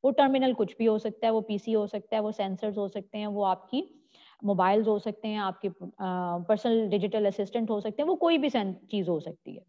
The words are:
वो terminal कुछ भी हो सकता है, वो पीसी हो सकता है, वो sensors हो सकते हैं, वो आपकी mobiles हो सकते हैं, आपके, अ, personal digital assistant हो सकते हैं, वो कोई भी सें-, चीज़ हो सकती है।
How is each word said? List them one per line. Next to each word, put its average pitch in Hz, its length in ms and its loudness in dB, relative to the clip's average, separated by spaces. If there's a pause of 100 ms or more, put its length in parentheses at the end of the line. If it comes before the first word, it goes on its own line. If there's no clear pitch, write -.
वो 269 80 4
terminal 262 420 4
कुछ - 240 -2
भी 226 80 0
हो 214 140 4
सकता 220 280 -2
है, 220 60 4
वो 220 80 2
पीसी 220 320 -4
हो 208 140 2
सकता 214 280 -6
है, 214 60 2
वो 214 100 -2
sensors 196 460 -4
हो 202 100 -2
सकते 196 300 -10
हैं, 208 100 -6
वो 202 160 -2
आपकी 196 640 -4 (360)
mobiles 202 440 4
हो 208 120 2
सकते 214 280 -6
हैं, 214 120 -4
आपके, 196 280 -4
अ, 180 800 -6
personal 220 400 2
digital 202 380 0
assistant 208 440 -2
हो 214 100 0
सकते 214 220 -4
हैं, 311 80 0
वो 370 60 2
कोई 339 220 4
भी 277 120 2
सें-, 202 380 -2
चीज़ 190 220 -2
हो 160 100 0
सकती - 360 -12
है। - 140 -20